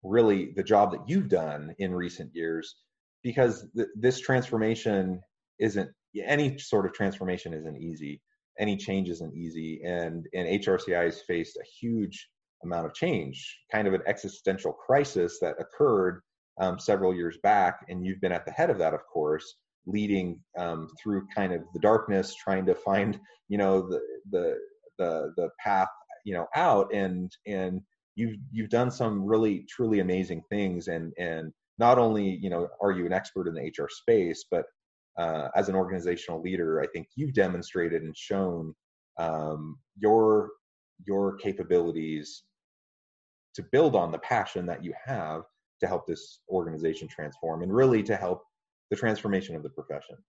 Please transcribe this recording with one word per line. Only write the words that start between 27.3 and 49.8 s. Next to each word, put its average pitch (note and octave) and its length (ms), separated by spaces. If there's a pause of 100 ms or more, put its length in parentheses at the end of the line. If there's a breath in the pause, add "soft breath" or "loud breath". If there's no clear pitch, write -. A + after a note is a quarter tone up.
and F#2 340 (360)
you've, A2 200 (140)
you've A2 200
done A#2+ 200
some G#2+ 340
really, G#2+ 440
truly A2 320
amazing F2+ 500
things. F#2 380
And, E2 280
and E2 360 (260)
not A#2+ 180
only, A2 280 (180)
you F#2+ 80
know, F2 160 (160)
are G2+ 80
you F2+ 160
an F2 60
expert F#2 340
in E2 80
the D2 80
H D#2+ 160
R D2 100
space, F#2 640
but, E2+ 140 (520)
uh, D#2+ 380
as G2 140
an F#2+ 80
organizational F2+ 640
leader, E2+ 380
I D2 120
think E2 240
you've C#3 180
demonstrated F2 680
and D#2 140
shown, F2 580 (440)
um, D#2 600 (180)
your, G#2+ 540 (560)
your G2 300
capabilities E2 1040 (1120)
to F2 180
build C#3+ 240
on F2 160
the D#2+ 60
passion F#2+ 480
that E2+ 180
you E2+ 100 (100)
have E2 380 (380)
to F2+ 80
help F2+ 180
this - 420
organization D#2+ 600
transform D#2+ 540
and F#2 120
really A#2+ 300
to G#2 120
help F#2 280 (460)
the G#2 60
transformation G2+ 600
of D2+ 80
the C2+ 60
profession. D2 460 (120)